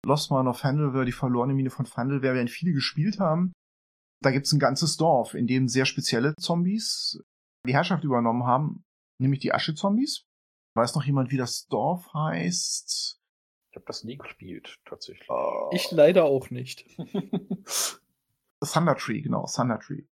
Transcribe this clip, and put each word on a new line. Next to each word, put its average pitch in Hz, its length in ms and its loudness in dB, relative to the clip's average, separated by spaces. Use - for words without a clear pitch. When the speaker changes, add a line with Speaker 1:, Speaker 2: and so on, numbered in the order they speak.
Speaker 1:
Lost 143 260 0
Mine 131 180 2
of 120 100 -4
Phandelver, 135 460 0
die 123 60 -2
verlorene 123 420 0
Mine 131 160 0
von - 160 -4
Phandelver, 131 480 -2
werden 123 140 0
viele 165 260 -2
gespielt 160 460 -2
haben. 180 340 0
Da 135 80 6
gibt's 139 220 0
ein 147 60 4
ganzes 135 380 2
Dorf, 156 360 2
in 120 140 -2
dem 127 200 2
sehr 131 180 2
spezielle 131 520 0
Zombies 180 840 -2
die 127 60 0
Herrschaft 160 300 2
übernommen 120 420 2
haben, 131 380 0
nämlich 135 200 2
die - 140 -2
Asche-Zombies. 202 720 0
Weiß 117 200 2
noch 147 80 0
jemand, 135 280 0
wie 135 60 0
das - 300 -4
Dorf 143 460 -2
heißt? - 1040 -4
Speaker 2:
Ich - 40 -20
hab - 100 -18
das - 180 -12
nie 123 140 -12
gespielt, - 680 -16
tatsächlich. - 440 -18
Speaker 1:
Äh, - 460 -2
Speaker 3:
Ich - 160 -2
leider 165 340 8
auch 135 240 0
nicht. 127 360 -10
Speaker 1:
<laughs> - 680 -6
Thunder 160 300 2
Tree, - 260 -6
genau, 113 240 -2
Thunder 120 340 -2
Tree. - 240 -12